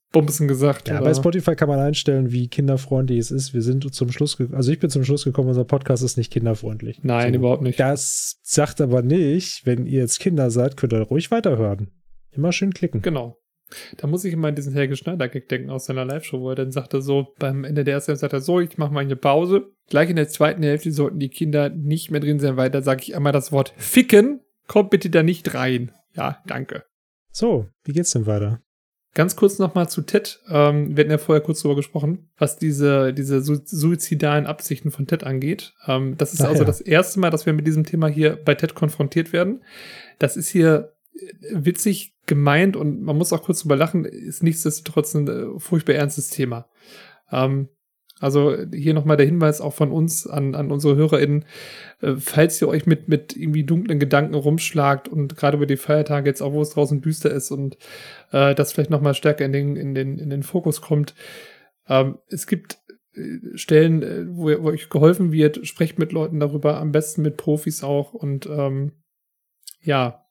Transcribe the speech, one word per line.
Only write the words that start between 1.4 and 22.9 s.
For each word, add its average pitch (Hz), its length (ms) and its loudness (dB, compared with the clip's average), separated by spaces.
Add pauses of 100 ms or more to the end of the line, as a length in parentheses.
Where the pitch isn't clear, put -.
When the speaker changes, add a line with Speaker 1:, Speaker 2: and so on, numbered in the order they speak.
Speaker 2:
kann 151 140 2
man 139 100 2
einstellen, 139 520 2
wie 123 160 -2
kinderfreundlich 131 720 0
es 113 100 -4
ist. 135 240 -4
Wir 120 80 0
sind 131 320 -2
zum 123 180 -2
Schluss 147 260 -2
ge-, 127 160 -2
also 135 180 2
ich 160 80 0
bin 160 100 0
zum 131 140 0
Schluss 139 220 0
gekommen, 131 240 0
unser 123 140 2
Podcast 131 400 0
ist 123 140 -2
nicht 117 160 -2
kinderfreundlich. 110 680 -4
Speaker 1:
Nein, 123 300 2
Speaker 2:
So. 127 60 2
Speaker 1:
überhaupt 127 220 2
nicht. 123 180 -2
Speaker 2:
Das - 600 -2
sagt - 400 0
aber 123 220 2
nicht, 160 640 0
wenn 123 200 0
ihr 135 140 0
jetzt 120 200 -2
Kinder 147 300 2
seid, 135 260 0
könnt 117 180 -2
ihr 110 80 2
ruhig 135 280 -2
weiterhören. 110 600 0 (400)
Immer 156 200 -2
schön 190 220 -2
klicken. 120 300 -4
Speaker 1:
Genau. 123 340 -4 (600)
Da 147 100 -6
muss 180 180 -2
ich 175 80 -4
immer 160 140 -2
an 147 80 -2
diesen 139 180 -6
Helge 139 220 0
Schneider-Gag 139 520 -6
denken 131 220 -6
aus 135 160 -8
seiner 131 200 -4
Live-Show, 135 340 -8
wo 127 100 -6
er 131 60 -4
dann 131 160 -4
sagte 135 300 -4
so, 139 260 0 (120)
beim 135 240 -4
Ende 147 200 -2
der 139 120 0
ersten 143 160 -4
Hälfte 147 100 -4
sagt 139 120 -4
er 135 80 -2
so, 175 180 0
„Ich 175 180 -4
mach 147 140 -2
mal 147 100 -2
eine 135 140 -2
Pause.“ 175 560 2 (180)
Gleich 160 200 2
in 170 60 -2
der 151 140 2
zweiten 160 340 0
Hälfte 151 280 0
sollten 147 280 -2
die 139 100 -4
Kinder 147 400 -2
nicht 156 420 -4
mehr 147 100 -2
drin 147 180 0
sein, 139 180 0
weil 131 120 2
da 139 140 0
sag 131 180 0